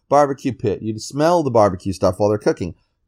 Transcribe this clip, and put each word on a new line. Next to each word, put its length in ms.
barbecue 420
pit. 300
You'd 180
smell 420
the 80
barbecue 420
stuff 260
while 100
they're 100
cooking. 360